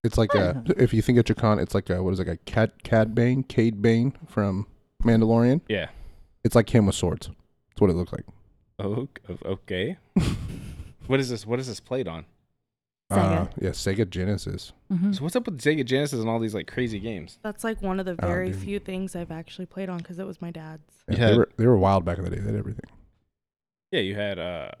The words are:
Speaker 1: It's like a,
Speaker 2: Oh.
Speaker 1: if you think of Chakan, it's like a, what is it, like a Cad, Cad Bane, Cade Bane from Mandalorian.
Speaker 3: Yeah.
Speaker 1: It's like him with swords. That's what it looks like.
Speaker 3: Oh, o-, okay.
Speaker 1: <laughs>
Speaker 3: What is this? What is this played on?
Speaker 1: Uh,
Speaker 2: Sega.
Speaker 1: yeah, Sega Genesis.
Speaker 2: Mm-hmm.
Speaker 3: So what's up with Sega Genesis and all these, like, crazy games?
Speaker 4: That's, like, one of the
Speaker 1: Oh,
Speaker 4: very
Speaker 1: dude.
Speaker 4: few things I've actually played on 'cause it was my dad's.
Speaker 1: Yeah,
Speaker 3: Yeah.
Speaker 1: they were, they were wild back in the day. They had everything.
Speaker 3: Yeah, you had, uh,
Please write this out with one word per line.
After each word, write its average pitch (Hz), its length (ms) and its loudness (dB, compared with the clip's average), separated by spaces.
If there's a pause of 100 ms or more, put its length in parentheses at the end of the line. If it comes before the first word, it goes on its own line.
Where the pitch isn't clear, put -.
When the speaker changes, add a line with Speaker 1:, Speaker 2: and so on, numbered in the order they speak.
Speaker 1:
It's 113 160 0
like 110 160 4
a, 90 340 2
Speaker 2:
Oh. - 80 2
Speaker 1:
if 123 160 4
you 110 100 2
think 123 160 4
of 117 60 6
Chakan, 107 380 2
it's 87 100 -4
like 95 160 0
a, 92 140 0
what 92 120 0
is 90 40 -2
it, 90 80 -2
like 87 80 -4
a - 160 -14
Cad, 113 220 2 (100)
Cad 110 320 2
Bane, 123 300 2
Cade 110 360 0
Bane 117 320 4 (140)
from 98 400 -2 (380)
Mandalorian. 117 640 6
Speaker 3:
Yeah. 92 200 -2 (540)
Speaker 1:
It's - 140 2
like 113 180 4
him 107 120 8
with 98 100 2
swords. - 320 -2
That's - 520 -20
what 101 100 6
it 85 40 2
looks 87 180 -4
like. 82 120 -10 (560)
Speaker 3:
Oh, 107 280 -4 (200)
o-, 90 100 -10 (120)
okay. 98 480 -4 (180)
Speaker 1:
<laughs> - 100 4 (800)
Speaker 3:
What 135 140 2
is 131 100 -2
this? 110 160 -6
What 120 140 -2
is 131 80 -8
this 107 100 -10
played 127 300 -4
on? 80 160 -8 (840)
Speaker 1:
Uh, 98 60 2 (300)
Speaker 2:
Sega. - 40 -12 (100)
Speaker 1:
yeah, 92 100 0
Sega 95 400 0
Genesis. 92 640 -4 (200)
Speaker 2:
Mm-hmm. 190 200 2
Speaker 3:
So 190 100 -4
what's 165 140 -6
up 247 100 -10
with 151 140 -8
Sega 147 240 2
Genesis 135 340 0
and 110 100 -2
all 113 120 0
these, 110 160 -4
like, 95 100 -6
crazy 117 320 -4
games? 95 460 -10
Speaker 4:
That's, 214 180 -8
like, 220 180 -6
one 190 200 -4
of 190 60 -6
the 180 140 -6
Speaker 1:
Oh, 175 60 -2
Speaker 4:
very 185 240 -2
Speaker 1:
dude. 190 80 -6
Speaker 4:
few 202 220 -6
things 190 340 -8
I've 170 160 -10
actually 165 360 -12
played 190 220 -10
on 180 120 -8
'cause 170 180 -14
it 190 80 -10
was 190 160 -14
my 170 80 -10
dad's. 160 320 -16 (260)
Speaker 1:
Yeah, - 120 0
Speaker 3:
Yeah. 117 100 6
Speaker 1:
they 107 80 8
were, 117 100 4 (100)
they 113 100 4
were 120 100 8
wild 95 260 4
back 87 140 -2
in 87 60 -6
the 87 60 -4
day. 90 100 -4
They 101 60 -6
had 107 100 -2
everything. 104 340 -8 (1040)
Speaker 3:
Yeah, 170 80 0
you 98 160 -2
had, 101 240 -4
uh, 82 400 -8